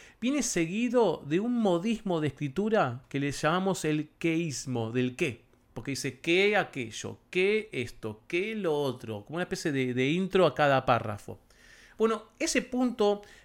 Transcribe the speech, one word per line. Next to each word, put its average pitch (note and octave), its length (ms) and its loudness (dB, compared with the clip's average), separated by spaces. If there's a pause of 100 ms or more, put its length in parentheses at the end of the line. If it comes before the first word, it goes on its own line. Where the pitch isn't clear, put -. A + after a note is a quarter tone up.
(200)
viene C4+ 240 0
seguido G#3 800 0
de D3 140 0
un A#3+ 220 0
modismo F#3+ 580 2
de D3+ 80 0
escritura D3 800 0
que C#3 140 -4
le C#3+ 100 -2
llamamos F3+ 540 0
el D3+ 240 0 (100)
queísmo, C3+ 720 -2
del B2 240 0
qué. B2+ 300 -4 (280)
Porque B2+ 180 -8
dice, C3 280 -6
"¿qué G3 380 2
aquello? A2 640 -6 (100)
¿Qué G#3 420 0
esto? A#2 560 -8
¿Qué G3 280 -4
lo F3+ 180 0
otro?". A#2+ 500 -4
Como D3 140 -10
una F3 60 -2
especie F3 280 -4
de, C3 220 0
de B2+ 160 2
intro F#3 360 4
a C#3+ 80 4
cada C#3 320 4
párrafo. G#2+ 540 -2 (580)
Bueno, A3 280 0 (120)
ese C#4 240 0
punto G#3+ 600 0 (240)